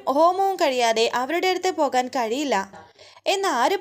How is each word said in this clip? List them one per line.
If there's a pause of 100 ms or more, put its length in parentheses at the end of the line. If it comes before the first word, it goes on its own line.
ഹോമവും
കഴിയാതെ
അവരുടെ
അടുത്ത്
പോകാൻ
കഴിയില്ല. (720)
"എന്ന്
ആര്